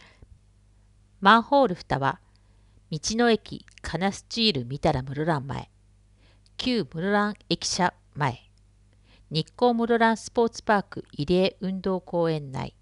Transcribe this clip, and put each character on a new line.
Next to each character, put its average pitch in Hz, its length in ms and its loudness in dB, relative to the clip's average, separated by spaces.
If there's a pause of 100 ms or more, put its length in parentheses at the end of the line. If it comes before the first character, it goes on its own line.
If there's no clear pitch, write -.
(1200)
マ 202 180 8
ン 226 40 2
ホ 277 220 4
ー 220 40 4
ル 175 60 -4
蓋 - 240 -4
は、 135 220 -2 (720)
道 156 120 -6
の 233 280 2
駅 - 340 -4 (160)
カ - 160 -6
ナ 190 160 0
ス - 160 -16
チ 233 140 -4
ー 214 100 4
ル 127 140 -4
見 135 120 -8
た 165 140 2
ら 131 100 -2
室 139 220 -6
蘭 147 220 -2
前、 123 240 -10 (880)
旧 240 260 0
室 165 260 -4
蘭 208 240 0 (140)
駅 - 180 -4
舎 - 280 0 (200)
前、 143 280 -2 (880)
日 156 260 -4
光 247 160 2
室 233 240 0
蘭 226 220 2
ス - 120 -16
ポ 233 140 2
ー 226 60 2
ツ - 120 -14
パ 208 180 2
ー - 20 0
ク - 240 -16 (120)
慰 147 80 -4
霊 185 340 2
運 190 200 -6
動 185 220 -4
公 170 260 -2
園 147 240 -4
内 135 300 -10